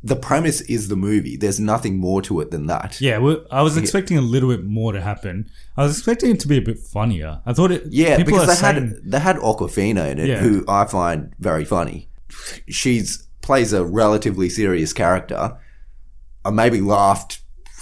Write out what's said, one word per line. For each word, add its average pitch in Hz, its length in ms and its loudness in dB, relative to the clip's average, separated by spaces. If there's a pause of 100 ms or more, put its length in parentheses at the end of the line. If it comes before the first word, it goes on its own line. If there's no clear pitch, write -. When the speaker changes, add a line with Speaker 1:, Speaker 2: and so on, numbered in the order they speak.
Speaker 1:
The 127 140 0
premise 151 460 0
is 107 260 -4
the 101 80 -2
movie. 95 400 0
There's 101 220 -2
nothing 107 380 0
more 92 260 0
to 95 180 -2
it 76 100 -6
than 76 160 -6
that. - 340 -4
Speaker 2:
Yeah, 127 180 2
well, 151 320 2
I 131 120 0
was 156 140 2
Speaker 1:
Yeah. 170 60 0
Speaker 2:
expecting 190 360 0
a 139 40 2
little 127 280 2
bit 101 140 -2
more 110 280 -2
to 98 80 -4
happen. 98 480 -6 (300)
I 139 60 4
was 147 140 2
expecting 233 320 2
it 208 100 2
to 143 80 -4
be 143 100 4
a 120 40 2
bit 113 160 -4
funnier. 87 680 -4
I 120 80 -2
thought 180 180 4
it, 175 180 -4
Speaker 1:
Yeah, 143 280 4
Speaker 2:
people 180 160 4
Speaker 1:
because 175 160 6
Speaker 2:
are 175 40 8
Speaker 1:
they 170 120 0
had, 202 80 4 (160)
Speaker 2:
saying 104 160 -10
Speaker 1:
they 104 120 0
had 175 180 2
Awkwafina 98 760 0
in 69 60 -4
it, 80 100 0
Speaker 2:
Yeah. 110 120 0
Speaker 1:
who 104 280 4
I 101 160 4
find 85 540 -2
very 78 260 -2
funny. 87 440 -4 (600)
She's, - 580 -2 (140)
plays 120 340 2
a 92 100 2
relatively 104 640 2
serious 90 460 0
character. 92 640 -2 (920)
I 101 40 -2
maybe 107 300 4
laughed 101 600 2 (420)